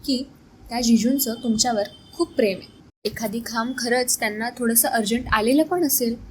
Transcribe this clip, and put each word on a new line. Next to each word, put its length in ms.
की 180
त्या 120
जिजूंचं 520
तुमच्यावर 400
खूप 160
प्रेम 240
आहे. 320
एखादी 400
खांब 320
खरंच 420
त्यांना 300
थोडंसं 380
अर्जंट 440
आलेलं 320
पण 240
असेल 280